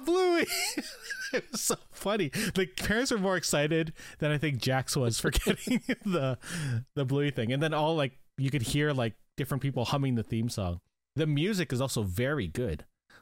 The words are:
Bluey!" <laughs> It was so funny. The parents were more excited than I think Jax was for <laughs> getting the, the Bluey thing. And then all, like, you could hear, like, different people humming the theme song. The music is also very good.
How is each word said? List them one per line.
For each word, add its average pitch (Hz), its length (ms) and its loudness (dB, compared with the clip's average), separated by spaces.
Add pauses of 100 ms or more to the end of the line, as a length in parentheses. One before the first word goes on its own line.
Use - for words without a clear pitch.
Bluey!" 349 420 4 (300)
<laughs> - 580 -8
It - 180 -2
was 233 80 -6
so - 160 0 (160)
funny. 196 360 0 (260)
The 185 120 2
parents 233 440 0
were 240 80 2
more 185 180 2
excited 160 560 2 (260)
than 151 120 2
I 151 80 2
think 143 200 0
Jax 131 380 0
was 120 240 2
for 156 100 0
<laughs> - 0 -
getting - 520 2 (240)
the, 135 320 2 (580)
the 143 80 0
Bluey 143 260 2
thing. 120 220 0
And 139 100 0
then 156 120 0
all, 151 220 2
like, 139 220 -2 (200)
you 135 120 0
could 131 120 0
hear, 147 320 2
like, 117 180 0 (240)
different 139 260 -2
people 135 220 0
humming 139 300 2
the 113 80 2
theme 117 260 -2
song. 90 320 -2 (360)
The 156 100 2
music 165 440 2
is 127 120 0
also 131 200 -2
very 113 440 0
good. 82 400 -4 (360)